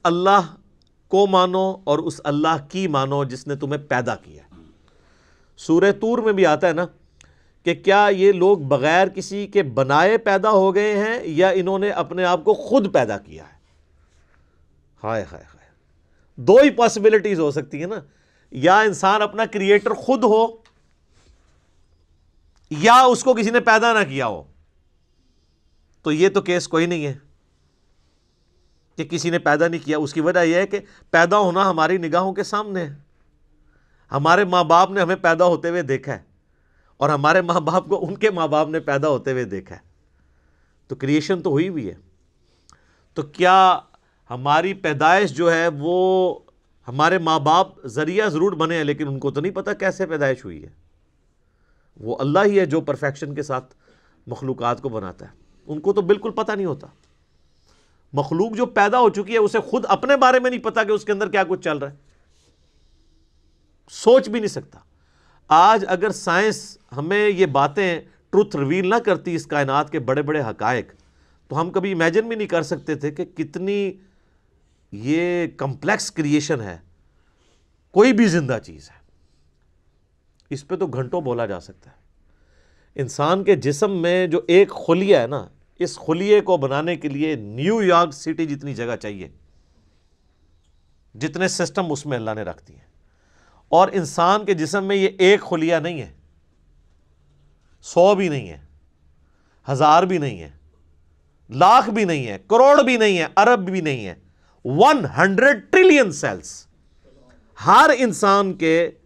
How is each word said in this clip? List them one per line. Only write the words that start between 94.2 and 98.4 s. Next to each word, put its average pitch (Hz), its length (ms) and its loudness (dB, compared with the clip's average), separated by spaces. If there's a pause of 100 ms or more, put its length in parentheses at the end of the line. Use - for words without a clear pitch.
के 202 120 0
जिस्म 160 280 -4
में 196 120 -2
ये 190 260 -2
एक 196 200 6
खुलिया 165 380 -2
नहीं 165 200 -8
है, 90 140 -16 (1700)
सौ 208 280 4
भी 190 140 0
नहीं 127 200 -8